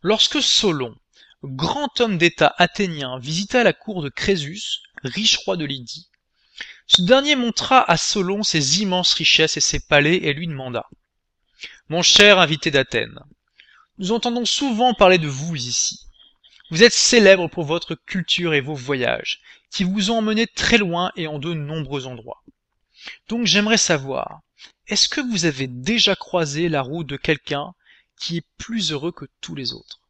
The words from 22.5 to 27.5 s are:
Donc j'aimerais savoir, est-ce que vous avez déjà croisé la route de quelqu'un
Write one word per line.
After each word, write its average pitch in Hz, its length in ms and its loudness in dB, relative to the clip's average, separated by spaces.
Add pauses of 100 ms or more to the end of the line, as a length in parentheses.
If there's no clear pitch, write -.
Donc 226 180 -2
j'aimerais 208 320 2
savoir, 139 640 -2 (460)
est-ce - 220 0
que - 120 -4
vous 226 260 -2
avez 135 200 -2
déjà 175 500 0
croisé 165 520 -4
la 147 140 0
route 151 240 -6
de 139 100 -10
quelqu'un 156 580 -4 (440)